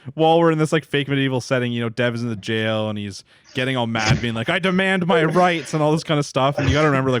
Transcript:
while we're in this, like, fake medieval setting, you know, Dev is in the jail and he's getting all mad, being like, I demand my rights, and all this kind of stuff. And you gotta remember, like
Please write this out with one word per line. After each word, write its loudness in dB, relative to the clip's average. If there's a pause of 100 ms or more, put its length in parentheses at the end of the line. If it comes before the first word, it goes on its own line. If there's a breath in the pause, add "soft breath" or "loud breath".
(140)
while 4
we're 6
in 0
this, 0
like, 0
fake -2
medieval 0
setting, -2
you -2
know, -2
Dev -2
is -6
in -4
the -4
jail -2
and -6
he's -10 (300 soft breath)
getting -2
all 0
mad, 0
being -4
like, -4
I 0
demand 0
my 2
rights, 0
and -2
all 2
this 0
kind 0
of -2
stuff. 0
And 0
you 2
gotta 2
remember, 2
like 0